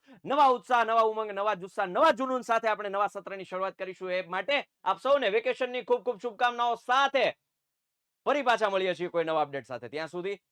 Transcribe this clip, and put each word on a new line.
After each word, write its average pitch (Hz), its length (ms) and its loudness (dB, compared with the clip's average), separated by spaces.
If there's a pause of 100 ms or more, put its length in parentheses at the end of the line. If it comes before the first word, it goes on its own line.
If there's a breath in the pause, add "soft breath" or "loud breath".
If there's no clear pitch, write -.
(260 loud breath)
નવા 277 200 4
ઉત્સાહ, 240 400 2
નવા 226 160 2
ઉમંગ, 220 300 0
નવા 202 220 -2
જુસ્સા, 196 320 -6
નવા 240 260 4
જુનૂન 254 300 -2
સાથે 226 260 0
આપણે 208 220 -2
નવા 196 180 0
સત્રની 190 360 -8
શરૂઆત 185 320 -6
કરીશું. 185 360 -8
એ 185 100 -2
માટે 190 460 -4 (160)
આપ 185 160 0
સૌને 262 300 2
વેકેશનની 247 540 -2
ખૂબ 247 200 0
ખૂબ 240 180 -4
શુભકામનાઓ 240 540 0
સાથે 254 600 2 (920)
ફરી 277 160 2
પાછા 226 280 2
મળીએ 190 260 0
છીએ 175 120 -4
કોઈ 165 160 0
નવા 160 180 0
અપડેટ 139 240 -4
સાથે. 120 240 -10
ત્યાં 156 180 -8
સુધી 180 320 -8 (120)